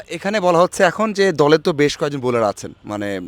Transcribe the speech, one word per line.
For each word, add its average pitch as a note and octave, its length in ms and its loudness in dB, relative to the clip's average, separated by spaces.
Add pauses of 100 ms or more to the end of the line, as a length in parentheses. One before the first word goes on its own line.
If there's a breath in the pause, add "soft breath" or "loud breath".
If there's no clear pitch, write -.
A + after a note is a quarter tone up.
এখানে G3 300 -4
বলা F3+ 200 4
হচ্ছে F#3 240 2
এখন G#3 300 0
যে G3 180 2
দলে D3+ 260 4
তো D#3+ 160 -2
বেশ C#3+ 240 0
কয়েকজন C#3+ 220 -6
বোলার A#2+ 240 0
আছেন, G2+ 300 -4 (120)
মানে G2+ 420 -8